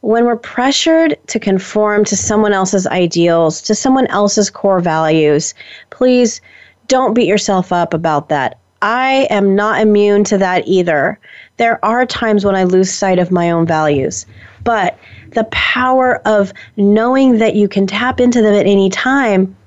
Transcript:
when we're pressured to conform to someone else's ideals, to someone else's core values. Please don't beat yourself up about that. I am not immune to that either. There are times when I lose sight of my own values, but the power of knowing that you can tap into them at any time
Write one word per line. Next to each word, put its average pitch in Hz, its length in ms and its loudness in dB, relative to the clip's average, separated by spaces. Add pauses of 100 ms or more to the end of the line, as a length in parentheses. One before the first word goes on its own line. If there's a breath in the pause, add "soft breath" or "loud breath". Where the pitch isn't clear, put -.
when 233 220 2
we're 240 100 2
pressured 294 800 0 (120)
to - 120 -6
conform 208 680 0
to 202 100 -4
someone 208 380 0
else's 190 320 -2
ideals, 170 720 0
to - 140 -2
someone 262 320 0
else's 202 420 0
core 190 320 0
values. 160 720 0 (380 loud breath)
Please 247 500 0 (480 loud breath)
don't 262 240 0
beat 233 140 0
yourself 196 440 -2
up 175 220 -2
about 160 380 -2
that. 135 280 -4 (220)
I 262 480 0
am 196 260 0
not 208 280 0
immune 208 420 2
to 202 140 -2
that 185 280 -2
either. 175 520 0 (400 loud breath)
There 233 260 0
are 240 220 0
times 214 400 -2
when 196 100 0
I 185 80 0
lose 185 260 2
sight 190 280 0
of 180 120 0
my 175 200 0
own 165 160 0
values, 156 580 -2 (400 loud breath)
but 208 340 -2 (340 loud breath)
the 226 180 -2
power 254 760 -2
of 202 280 0 (240 loud breath)
knowing 233 580 2
that 220 180 0
you 208 140 2
can 196 180 0
tap 247 340 -4
into 247 200 2
them 214 140 4
at 202 100 2
any 196 240 2
time 202 680 0 (120)